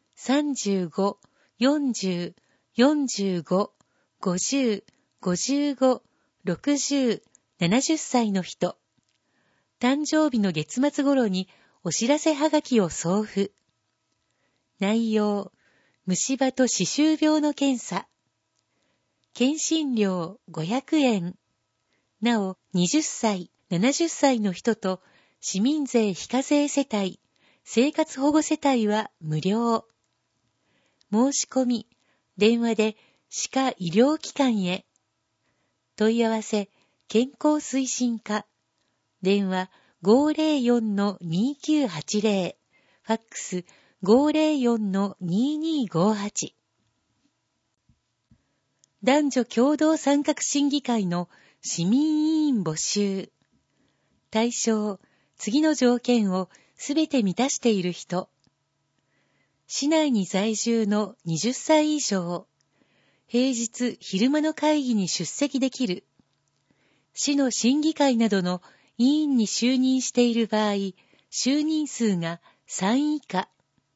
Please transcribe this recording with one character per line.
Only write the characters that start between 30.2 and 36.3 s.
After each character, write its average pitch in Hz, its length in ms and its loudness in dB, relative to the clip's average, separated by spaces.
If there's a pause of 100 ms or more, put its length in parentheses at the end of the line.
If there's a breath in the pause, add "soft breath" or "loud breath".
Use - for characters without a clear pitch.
申 247 200 2
し - 160 -4
込 262 180 0
み、 240 200 -2 (500)
電 226 240 4
話 233 140 0
で 214 220 0 (320 soft breath)
歯 - 220 -8
科 262 180 0 (100)
医 170 140 -6
療 269 260 4
機 - 140 -12
関 226 320 0
へ。 180 220 -4 (1120)
問 226 200 2
い 233 80 2
合 226 60 2